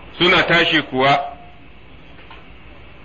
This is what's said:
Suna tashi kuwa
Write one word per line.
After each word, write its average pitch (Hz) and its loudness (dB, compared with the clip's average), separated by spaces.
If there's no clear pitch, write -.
Suna 170 2
tashi 165 2
kuwa 135 0